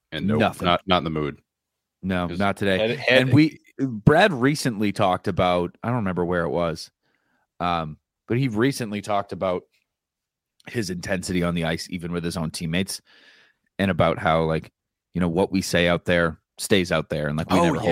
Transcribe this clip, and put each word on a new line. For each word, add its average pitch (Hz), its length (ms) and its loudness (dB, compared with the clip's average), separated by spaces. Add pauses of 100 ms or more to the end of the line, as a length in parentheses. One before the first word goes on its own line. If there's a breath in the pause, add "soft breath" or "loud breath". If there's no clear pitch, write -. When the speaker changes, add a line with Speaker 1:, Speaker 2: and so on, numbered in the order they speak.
(120)
Speaker 1:
And 78 160 -4
nope, 110 120 0
Speaker 2:
Nothing. 98 260 -2
Speaker 1:
not, 87 200 2
not 92 140 4
in 80 40 -2
the 82 60 -6
mood. 73 300 -4 (640)
Speaker 2:
No, 90 240 -2
Speaker 1:
Just 85 120 -6
Speaker 2:
not 98 180 0
today. 98 200 2
Speaker 1:
head, 113 220 0
head 127 240 4
Speaker 2:
And 131 100 0
we, 151 260 4 (200)
Brad 147 520 4
recently 120 600 0
talked 95 360 0
about, 90 560 0
I - 40 -8
don't 123 100 -2
remember 92 280 -2
where 87 180 0
it 82 60 -2
was, 80 420 -4 (680)
um, 82 380 -2 (300)
but 113 100 0
he 135 120 0
recently 107 520 -2
talked 101 300 -4
about 90 320 -2 (1040)
his 104 240 -6
intensity 90 500 -4
on 87 140 0
the 82 100 -2
ice, 82 240 -4
even 85 220 -8
with 85 120 -4
his 85 140 -6
own 82 140 -4
teammates, 87 500 -4 (800 soft breath)
and 98 100 0
about 85 300 2
how, 80 240 2
like, 80 280 -2 (420)
you 87 80 -2
know, 90 60 2
what 87 240 0
we 95 120 0
say 87 240 2
out 87 180 0
there 85 340 0 (200)
stays 92 320 2
out 78 180 0
there, 76 180 -2
and, 73 100 -2
like, 80 120 -4
we - 100 2
Speaker 1:
Oh, 170 40 4
Speaker 2:
never 156 160 0
hold - 120 -2